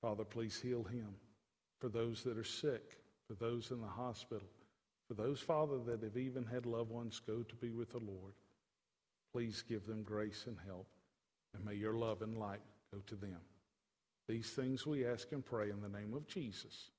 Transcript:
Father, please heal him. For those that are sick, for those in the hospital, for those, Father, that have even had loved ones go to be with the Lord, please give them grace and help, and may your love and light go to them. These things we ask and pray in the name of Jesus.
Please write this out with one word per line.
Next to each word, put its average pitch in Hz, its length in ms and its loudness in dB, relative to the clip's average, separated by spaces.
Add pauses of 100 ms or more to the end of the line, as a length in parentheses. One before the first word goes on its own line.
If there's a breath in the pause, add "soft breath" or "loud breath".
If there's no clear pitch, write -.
Father, 110 220 2
please 113 360 -2
heal 123 220 2
him. 107 320 -2 (640)
For 127 80 0
those 117 360 2
that 120 120 2
are 113 60 0
sick, - 560 0 (300)
for 110 60 -4
those 117 360 0
in 123 100 0
the 110 60 -4
hospital, 110 600 -4 (580 loud breath)
for - 80 -2
those, 117 240 4
Father, 151 480 6
that 117 160 2
have 110 140 0
even 127 280 2
had 120 220 0
loved 117 240 2
ones 117 340 -2
go 113 200 2
to - 100 -12
be 120 160 -2
with 113 220 -2
the 123 60 -2
Lord, 98 360 -6 (1000)
please 117 300 0
give 104 240 0
them 110 160 -2
grace 107 460 0
and 113 80 -4 (100)
help, 95 220 -6 (680)
and 98 100 -6
may 104 100 -2
your 107 200 2
love 113 260 4
and 110 160 -2
light 104 260 -2 (300)
go 101 140 -6
to - 80 -6
them. 98 260 -6 (880)
These 113 220 0
things 131 340 2
we 143 220 4
ask 120 240 0
and 139 140 -2
pray 107 260 2
in 101 100 -2
the 104 80 -4
name 104 260 -4
of 147 120 -2
Jesus. - 720 -6